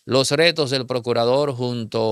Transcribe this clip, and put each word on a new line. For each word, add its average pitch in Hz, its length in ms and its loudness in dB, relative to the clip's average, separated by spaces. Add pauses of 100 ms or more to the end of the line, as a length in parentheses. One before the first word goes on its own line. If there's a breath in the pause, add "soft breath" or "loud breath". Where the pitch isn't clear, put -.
los 131 280 2
retos 156 380 2
del 131 160 -2
procurador 123 680 0
junto, 120 580 -4